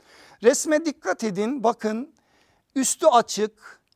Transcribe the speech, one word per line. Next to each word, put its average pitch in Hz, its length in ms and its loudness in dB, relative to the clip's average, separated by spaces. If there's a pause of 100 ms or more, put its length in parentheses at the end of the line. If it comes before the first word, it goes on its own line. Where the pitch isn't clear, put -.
(420)
Resme 302 420 2
dikkat 311 400 -4
edin. 214 400 -4
Bakın, 226 500 -4 (600)
üstü 269 320 0
açık, 220 760 0 (160)